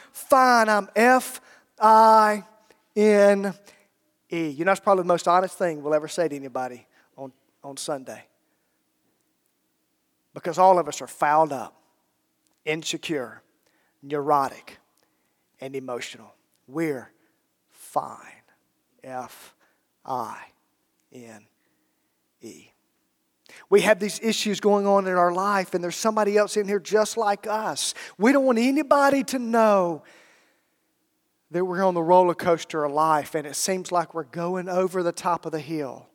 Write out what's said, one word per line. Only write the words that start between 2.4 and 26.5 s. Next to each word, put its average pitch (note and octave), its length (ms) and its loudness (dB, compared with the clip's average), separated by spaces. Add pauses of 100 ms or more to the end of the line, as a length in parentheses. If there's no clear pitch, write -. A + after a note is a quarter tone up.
N G3+ 560 4 (800)
E." E3 180 -4
You D3 160 -6
know, F#3+ 60 2
that's F#3+ 100 0
probably G3 220 2
the E3+ 60 -2
most F3 200 0
honest F#3 300 2
thing D#3+ 240 -4
we'll D3 100 -4
ever D3+ 160 0
say E3+ 180 -2
to D3 80 -8
anybody B2+ 520 -10 (320)
on, C3+ 140 -16 (300)
on C#3 140 -16
Sunday. C3 480 -10 (2000)
Because D3+ 240 -10
all F#3 220 6
of D3+ 100 -2
us D3 140 -10
are B2+ 40 -14
fouled D3+ 460 0
up, A#2+ 220 -12 (920)
insecure, D#3 760 -8 (600)
neurotic, C#3 760 -2 (840)
and C3+ 160 -12
emotional. A#2+ 560 -12 (340)
We're C#3 460 -6 (560)
fine. - 760 -10 (600)
F B2+ 500 -16 (520)
I A2 320 -8 (760)
N A2+ 340 -20 (960)
E. G2+ 300 -20 (1000)
We G3+ 120 6
have G3+ 160 4
these G3+ 220 -8
issues G#3+ 400 -4
going G3+ 260 2
on G3 200 2
in F#3 80 -2
our F3 180 2
life, F#3+ 420 -2
and F3 80 -4
there's F3 140 -6
somebody G#3+ 400 0
else G#3 200 0